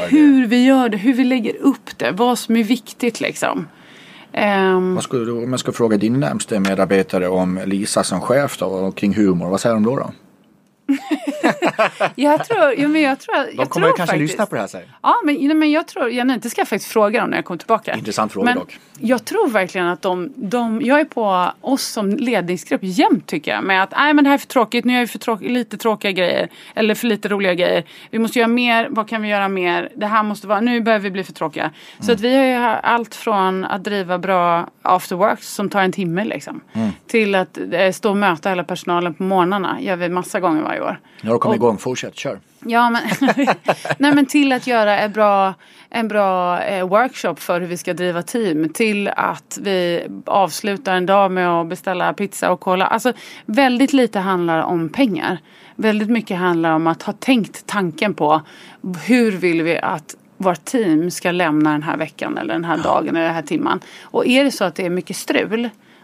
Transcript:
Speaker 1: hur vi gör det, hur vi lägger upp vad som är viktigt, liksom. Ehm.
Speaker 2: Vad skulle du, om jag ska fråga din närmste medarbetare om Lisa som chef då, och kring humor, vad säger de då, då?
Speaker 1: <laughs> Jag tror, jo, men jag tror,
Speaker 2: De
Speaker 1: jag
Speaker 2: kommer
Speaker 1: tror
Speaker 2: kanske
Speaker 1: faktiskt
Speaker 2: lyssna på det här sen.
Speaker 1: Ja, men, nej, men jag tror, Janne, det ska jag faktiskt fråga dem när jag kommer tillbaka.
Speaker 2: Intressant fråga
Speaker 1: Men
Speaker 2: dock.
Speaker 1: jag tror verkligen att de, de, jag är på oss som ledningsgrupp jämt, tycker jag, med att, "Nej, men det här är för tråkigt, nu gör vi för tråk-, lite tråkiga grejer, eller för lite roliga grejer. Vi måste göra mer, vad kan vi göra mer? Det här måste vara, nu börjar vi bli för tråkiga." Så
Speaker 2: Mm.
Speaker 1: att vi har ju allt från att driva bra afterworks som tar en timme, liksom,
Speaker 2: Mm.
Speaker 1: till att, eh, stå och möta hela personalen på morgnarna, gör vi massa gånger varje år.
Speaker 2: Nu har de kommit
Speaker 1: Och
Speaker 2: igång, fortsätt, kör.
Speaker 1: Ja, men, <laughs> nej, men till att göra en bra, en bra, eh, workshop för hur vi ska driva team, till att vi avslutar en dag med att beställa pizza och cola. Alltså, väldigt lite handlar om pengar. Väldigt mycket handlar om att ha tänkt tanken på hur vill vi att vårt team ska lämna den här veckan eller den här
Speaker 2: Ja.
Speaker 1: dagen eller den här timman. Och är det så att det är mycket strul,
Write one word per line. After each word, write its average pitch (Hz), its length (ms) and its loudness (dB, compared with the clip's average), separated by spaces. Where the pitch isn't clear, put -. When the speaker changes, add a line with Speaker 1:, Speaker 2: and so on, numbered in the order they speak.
Speaker 1:
hur 277 400 6
vi 247 180 4
gör 262 240 6
det, 208 80 -2
hur 220 160 2
vi 247 100 2
lägger 247 320 0
upp - 260 0
vad 233 280 0
som - 160 0
är 233 80 4
viktigt, 226 580 -2
liksom. - 460 -2
Ehm. 190 640 2
Speaker 2:
Vad - 80 -2
skulle 123 220 -4
du, 117 60 -4
om 123 80 -4
jag 127 80 -2
ska 127 120 -4
fråga 110 260 2
din 113 220 2
närmste 110 400 -2
medarbetare 95 680 2
om 92 380 0
Lisa 98 380 0
som 92 180 -4
chef 135 360 0
då, - 80 -4
och 95 320 -4
kring 101 160 0
humor, 90 360 2
vad 98 120 -2
säger 117 140 2
de 107 80 2
då, 120 120 0
då? - 160 -6
Speaker 1:
<laughs> 277 1300 -2
Jag 294 300 2
tror, 339 320 2
jo, 285 120 0
men 311 120 2
jag 269 180 0
tror, 440 160 -4
Speaker 2:
De 277 220 -2
Speaker 1:
jag 131 120 -2
Speaker 2:
kommer 170 180 2
Speaker 1:
tror 165 100 4
Speaker 2:
kanske 175 160 -2
Speaker 1:
faktiskt 156 180 0
Speaker 2:
lyssna 214 140 -2
på - 100 -6
det 120 60 -4
här 98 60 -6
sen. 92 140 -14
Speaker 1:
Ja, 320 140 2
men, 294 100 2
nej, 285 200 0
men 311 160 4
jag 330 160 0
tror, 277 220 -4
Janne, 247 280 0
det 240 120 -8
ska - 120 -4
jag - 60 -2
faktiskt - 240 -6
fråga 214 300 2
dem - 80 -2
när - 80 -2
jag 170 80 -4
kommer 175 120 -6
tillbaka. - 380 -2
Speaker 2:
Intressant 107 360 -2
fråga 196 140 -2
Speaker 1:
Men 247 100 4
Speaker 2:
dock. - 240 -8
Speaker 1:
jag 240 260 0
tror 381 240 0
verkligen 185 380 0
att 175 140 -2
de, 180 340 -2
de, 233 460 -2
jag 277 180 4
är 311 60 2
på 190 460 0
oss - 220 -2
som 208 260 -2
ledningsgrupp 202 760 -2
jämt, 202 440 2
tycker - 240 -4
jag, 107 120 0
med 190 200 4
att, 196 80 -4
"Nej, 294 220 2
men 294 100 6
det 277 60 4
här 277 60 6
är - 40 4
för - 80 -12
tråkigt, 233 380 0
nu 247 80 2
gör 247 60 2
vi 240 80 0
för - 120 -12
tråk-, 226 220 -4
lite 240 360 -4
tråkiga 214 340 -2
grejer, 175 380 0
eller 214 200 2
för 240 120 -2
lite 208 220 -2
roliga 196 240 0
grejer. 175 300 2
Vi 226 80 -2
måste 226 200 0
göra 226 80 4
mer, 233 420 2
vad 214 200 -4
kan 220 120 -4
vi 208 60 -4
göra 202 200 0
mer? 175 480 -2
Det 208 120 -6
här 214 160 2
måste 208 240 -6
vara, 202 140 0
nu 240 200 0
börjar 220 180 2
vi 196 120 -4
bli 185 120 -4
för 175 100 -14
tråkiga." 156 380 -4
Så - 40 -10
Speaker 2:
Mm. 226 120 2
Speaker 1:
att 196 60 -2
vi 247 160 2
har 269 80 6
ju 262 100 2
allt 233 320 0
från 190 500 0
att 196 180 -4
driva 190 340 -2
bra 175 500 2
afterworks 185 720 0
som 196 160 -4
tar 202 120 0
en 185 100 2
timme, 180 340 -4
liksom, - 360 -10
Speaker 2:
Mm. 220 160 -2
Speaker 1:
till 208 280 2
att, 185 220 -2
eh, 185 200 2
stå 208 180 -2
och 196 80 2
möta 190 320 0
hela 180 140 -2
personalen 175 500 -2
på 190 100 -6
morgnarna, 185 580 0
gör 190 140 -4
vi 175 140 -4
massa 180 300 -4
gånger 170 240 0
varje - 180 -6
år. - 180 -6
Speaker 2:
Nu 107 80 -4
har 113 60 2
de 120 40 0
kommit 113 140 0
Speaker 1:
Och - 20 2
Speaker 2:
igång, 107 100 2
fortsätt, 123 380 -8
kör. 113 240 -10
Speaker 1:
Ja, 233 240 2
men, 233 120 0
<laughs> 269 280 2
nej, 285 180 4
men 285 100 4
till 285 260 0
att 247 160 -2
göra 214 320 2
en 214 120 -2
bra, 196 420 2
en 226 180 -4
bra, 185 560 0
eh, 185 240 -4
workshop 214 480 0
för 175 260 -4
hur 180 60 -6
vi 175 100 -6
ska 180 160 -6
driva 175 280 -2
team, 170 480 -2
till 202 380 0
att - 540 -4
vi 180 460 -2
avslutar 190 720 0
en 180 100 0
dag 196 260 4
med 180 180 0
att 170 60 -6
beställa 175 460 -4
pizza 190 380 -2
och 180 80 -2
cola. 185 280 0
Alltså, 233 260 0
väldigt 247 480 2
lite 233 260 2
handlar 175 440 0
om 165 260 -2
pengar. 214 480 0
Väldigt 214 340 0
mycket 214 280 -2
handlar 170 380 2
om 160 120 0
att 160 160 -2
ha 208 100 -6
tänkt - 520 0
tanken 165 480 -2
på 156 280 2
hur 233 260 4
vill 170 300 0
vi 160 180 0
att - 360 -6
vårt 185 280 0
team 175 460 2
ska 180 200 -2
lämna 156 400 2
den 151 120 -2
här 156 140 -4
veckan - 400 -6
eller - 160 -6
den 165 120 -4
här 165 120 -2
Speaker 2:
Ja. 165 60 -4
Speaker 1:
dagen 147 320 0
eller 165 100 0
den 165 100 -2
här 165 60 -4
timman. - 380 -2
Och - 240 -2
är 254 160 4
det 277 80 2
så - 120 -4
att 175 120 -2
det 190 100 -4
är 175 40 -2
mycket 180 260 -4
strul, 233 540 -2